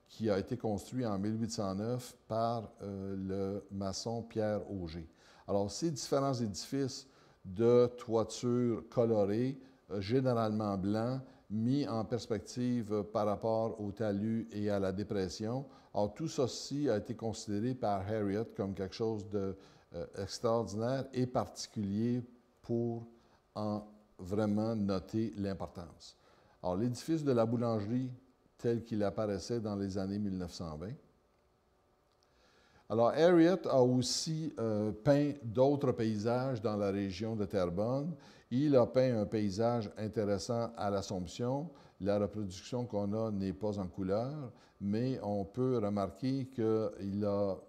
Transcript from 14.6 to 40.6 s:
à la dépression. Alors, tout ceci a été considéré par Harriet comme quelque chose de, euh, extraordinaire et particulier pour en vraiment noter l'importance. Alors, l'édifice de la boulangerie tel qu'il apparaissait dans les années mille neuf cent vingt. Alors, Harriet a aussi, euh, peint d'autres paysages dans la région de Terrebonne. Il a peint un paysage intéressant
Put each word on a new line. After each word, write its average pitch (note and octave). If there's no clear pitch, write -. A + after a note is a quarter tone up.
à G2+
la F#2+
dépression. G#2+
Alors, G#2
tout D#3+
ceci C#3
a A2
été G#2
considéré G#2+
par G#2
Harriet G2+
comme G2
quelque F#2+
chose A2
de, G2
euh, E2+
extraordinaire A2+
et B2+
particulier A2+
pour A#2
en G#2+
vraiment G#2
noter G2+
l'importance. F2
Alors, F2+
l'édifice B2+
de C#3
la A2+
boulangerie A#2
tel A#2
qu'il G#2+
apparaissait G#2
dans G#2+
les G2
années G2
mille G2
neuf F2+
cent D#2+
vingt. F#2
Alors, A2+
Harriet E3
a B2+
aussi, B2+
euh, G#2+
peint C#3+
d'autres C3
paysages A#2
dans G#2+
la G2+
région G2+
de G#2
Terrebonne. G#2+
Il C#3
a A#2+
peint B2+
un G#2
paysage A2
intéressant G#2+